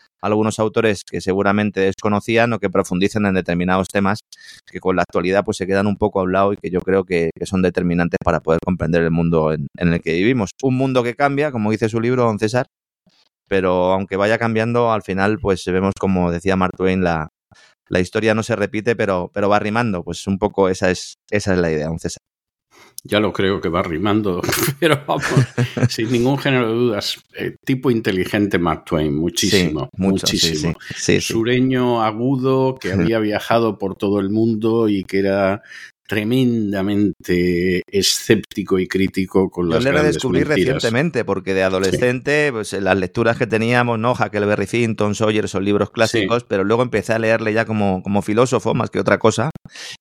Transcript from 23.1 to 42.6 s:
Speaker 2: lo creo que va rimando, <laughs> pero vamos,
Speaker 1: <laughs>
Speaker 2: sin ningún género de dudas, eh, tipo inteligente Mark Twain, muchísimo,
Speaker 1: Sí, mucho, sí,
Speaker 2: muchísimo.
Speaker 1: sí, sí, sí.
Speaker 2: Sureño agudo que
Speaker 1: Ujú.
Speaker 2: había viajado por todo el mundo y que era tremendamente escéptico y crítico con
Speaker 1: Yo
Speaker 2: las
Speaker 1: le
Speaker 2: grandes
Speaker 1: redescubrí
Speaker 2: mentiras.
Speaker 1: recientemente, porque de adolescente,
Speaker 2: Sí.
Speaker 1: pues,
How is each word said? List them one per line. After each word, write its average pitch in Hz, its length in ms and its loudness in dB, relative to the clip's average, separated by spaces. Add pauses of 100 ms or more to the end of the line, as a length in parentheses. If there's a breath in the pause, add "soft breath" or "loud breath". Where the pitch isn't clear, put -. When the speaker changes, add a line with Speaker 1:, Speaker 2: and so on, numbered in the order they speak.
Speaker 2:
lo 101 120 -2
creo 98 280 -2
que 92 80 -6
va 87 160 -2
rimando, 92 580 -2
<laughs> - 380 -4
pero 151 260 2
vamos, 151 180 -2
Speaker 1:
<laughs> 123 640 0
Speaker 2:
sin 117 220 -4
ningún 127 280 2
género 131 280 0
de 110 80 -2
dudas, 117 480 -2 (160)
eh, 95 160 -6 (100)
tipo 127 280 0
inteligente 101 640 0
Mark 85 260 0
Twain, 76 300 0
muchísimo, 85 720 0
Speaker 1:
Sí, 80 180 -6
mucho, 95 240 2
sí, - 80 0
Speaker 2:
muchísimo. 82 460 -2
Speaker 1:
sí, - 160 -14
sí, 98 240 2
sí. - 120 -4
Speaker 2:
Sureño 123 720 2
agudo 131 720 0
que 92 200 -4
Speaker 1:
Ujú. 95 80 2
Speaker 2:
había 113 180 2
viajado 107 580 0
por 95 160 -4
todo 101 240 0
el 98 120 0
mundo 113 580 2
y 101 160 0
que 98 160 -2
era 98 420 0 (460 loud breath)
tremendamente 101 1800 0
escéptico 98 880 0
y 92 80 0
crítico 95 640 0
con 87 160 -4
Speaker 1:
Yo 82 80 0
Speaker 2:
las 95 80 0
Speaker 1:
le 135 80 0
Speaker 2:
grandes 151 220 2
Speaker 1:
redescubrí 123 320 -2
Speaker 2:
mentiras. 131 300 0
Speaker 1:
recientemente, 123 500 0
porque 95 280 -4
de 95 120 2
adolescente, 123 800 0
Speaker 2:
Sí. 143 60 -2
Speaker 1:
pues, 107 220 -6